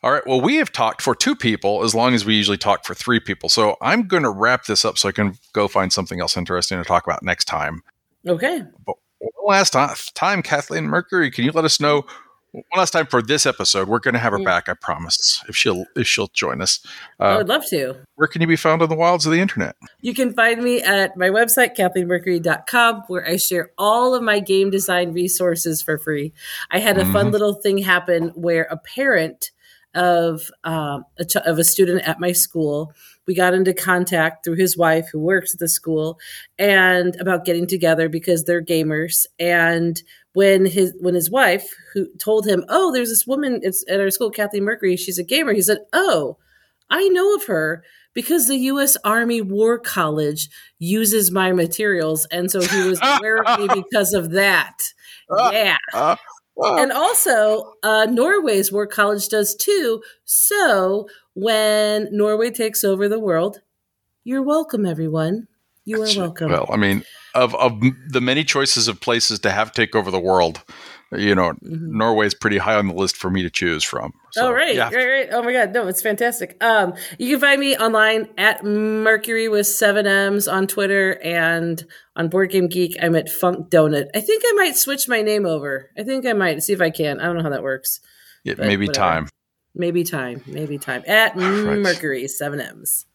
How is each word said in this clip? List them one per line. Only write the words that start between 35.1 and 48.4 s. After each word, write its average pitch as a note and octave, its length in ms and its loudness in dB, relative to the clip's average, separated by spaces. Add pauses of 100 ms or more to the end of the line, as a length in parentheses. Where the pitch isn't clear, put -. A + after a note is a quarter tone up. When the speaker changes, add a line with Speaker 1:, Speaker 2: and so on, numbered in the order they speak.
Speaker 2:
who D#3 80 -4
works F3+ 340 0
at - 60 -10
the E3 80 -2
school, D#3+ 500 -2 (400)
and F#3 600 4
about F3+ 240 0
getting F3 220 0
together E3 420 2
because D#3+ 360 0
they're F3 200 0
gamers. D#3+ 640 0 (120)
And E3+ 640 2 (320)
when G3 320 6
his, F3+ 340 2
when F3 140 0
his E3 160 0
wife, G3+ 380 2 (240)
who F#3+ 140 -2 (120)
told G#3+ 280 0
him, F#3 220 2
"Oh, F4 240 0
there's A#3+ 180 0
this A3 160 0
woman, C4 360 -2
it's F#3+ 260 -4
at G3 120 0
our G3 100 0
school, G#3+ 200 -2
Kathleen G#3 340 -4
Mercury, G3+ 320 0
she's F3+ 220 -6
a F3+ 60 -6
gamer," C4+ 280 0
he G3+ 100 2
said, G3+ 160 2 (140)
"Oh, B3 440 0 (540)
I F4+ 180 2
know F#4+ 260 2
of - 120 -4
her E3 380 -4 (300)
because B3+ 340 0